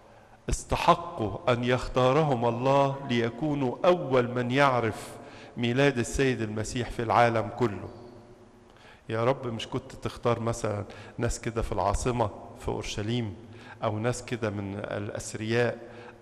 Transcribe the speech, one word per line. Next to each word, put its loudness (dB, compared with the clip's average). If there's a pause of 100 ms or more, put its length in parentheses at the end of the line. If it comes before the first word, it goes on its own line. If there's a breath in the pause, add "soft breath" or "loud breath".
(480 loud breath)
استحقوا 0
أن 0
يختارهم 2
الله 2 (140)
ليكونوا 0
أول 4
من -2
يعرف 2 (400 loud breath)
ميلاد 4
السيد 2
المسيح -4
في -4
العالم 4
كله. 0 (1200 loud breath)
يا 0
رب، 2
مش -6
كنت -6
تختار -2
مثلًا -2 (340 loud breath)
ناس -2
كده -2
في -2
العاصمة 2 (300)
في -8
أورشليم، -4 (480 loud breath)
أو 0
ناس -2
كده -2
من -4
الأثرياء، -2 (440 loud breath)